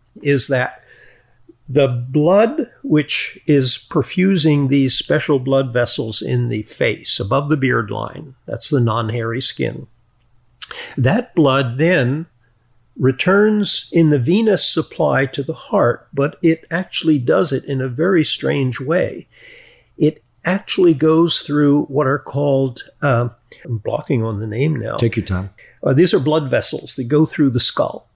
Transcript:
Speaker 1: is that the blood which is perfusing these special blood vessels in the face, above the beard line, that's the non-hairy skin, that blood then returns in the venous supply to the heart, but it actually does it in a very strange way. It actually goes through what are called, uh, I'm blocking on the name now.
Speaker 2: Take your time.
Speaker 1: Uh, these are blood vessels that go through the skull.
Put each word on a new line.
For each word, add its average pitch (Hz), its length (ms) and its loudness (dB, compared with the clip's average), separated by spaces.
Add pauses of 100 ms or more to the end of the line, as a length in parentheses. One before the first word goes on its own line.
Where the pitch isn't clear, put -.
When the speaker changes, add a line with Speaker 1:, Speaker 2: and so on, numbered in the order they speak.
(220)
Speaker 1:
is 143 240 0
that 127 360 -2 (840)
the 135 200 4
blood 170 840 2 (140)
which - 600 -2
is 139 300 2 (140)
perfusing 156 800 2
these 135 280 2
special - 440 0
blood 135 320 0
vessels 120 500 -2
in 123 260 -2
the 110 140 -4
face, - 560 -4
above 135 300 -2
the 151 80 2
beard 123 340 0
line, 110 440 -10 (120)
that's - 240 -8
the 139 100 2
non-hairy 113 600 -2
skin, - 480 -6 (1080)
that 147 380 0
blood 135 440 2
then 156 480 0 (720)
returns 202 920 2
in 165 180 4
the 147 80 4
venous 190 480 2
supply 143 600 -2
to 135 160 -8
the 156 120 -6
heart, 139 600 -2
but 139 280 -2
it 160 280 2
actually 160 480 0
does 160 340 0
it 131 120 -4
in 135 160 -4
a 131 80 -4
very 156 360 0
strange 135 560 -2
way. 147 460 -2 (720)
It - 240 0 (220)
actually 180 500 2
goes 160 460 2
through 147 460 2
what 143 200 -2
are 139 120 0
called, 135 680 -2 (180)
uh, 123 260 2 (360)
I'm 117 140 -6
blocking 113 460 -4
on 110 140 -4
the 110 80 -6
name 135 300 -2
now. 107 200 -8
Speaker 2:
Take 113 200 0
your 107 100 -4
time. 95 240 -4 (320)
Speaker 1:
Uh, 139 100 0
these 170 220 4
are 170 60 4
blood 151 280 0
vessels - 460 -4
that 127 140 -6
go 151 180 4
through 143 240 2
the 117 100 0
skull. - 560 -4